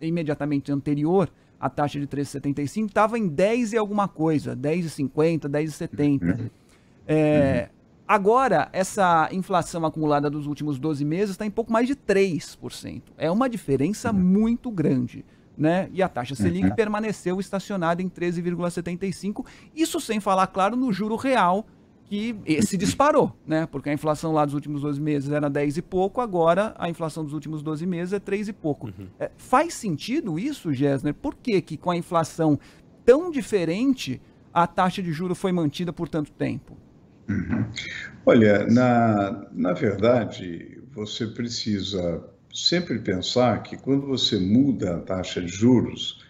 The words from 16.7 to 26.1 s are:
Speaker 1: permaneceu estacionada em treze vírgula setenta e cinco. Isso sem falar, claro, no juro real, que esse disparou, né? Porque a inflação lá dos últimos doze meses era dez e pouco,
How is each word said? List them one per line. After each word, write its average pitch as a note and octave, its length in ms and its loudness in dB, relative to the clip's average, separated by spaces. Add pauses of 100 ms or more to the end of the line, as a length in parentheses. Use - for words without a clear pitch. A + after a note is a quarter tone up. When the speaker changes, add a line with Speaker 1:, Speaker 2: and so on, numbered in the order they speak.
Speaker 1:
permaneceu G#3 640 -2
estacionada F#3 600 -2
em F#3 60 -2
treze F3 320 -2
vírgula F3 300 -2
setenta F3 360 -6
e F#3+ 60 -4
cinco. G#3 320 -6 (300)
Isso D#4+ 260 0
sem G#3+ 200 -4
falar, F#3+ 260 2
claro, G3 300 0
no B3+ 160 0
juro G#3+ 240 -2
real, G#3+ 500 2 (400)
que G#3+ 280 -4 (120)
esse F3 320 2
disparou, C4+ 580 2 (100)
né? D#3+ 200 -2
Porque C#3+ 240 -6
a - 20 0
inflação D3+ 400 -2
lá D3+ 140 2
dos C#3+ 80 -4
últimos C#3+ 260 -6
doze C#3+ 180 -4
meses D3 320 -2
era D3 200 0
dez D3 260 0
e F3 60 -4
pouco, G3 400 -2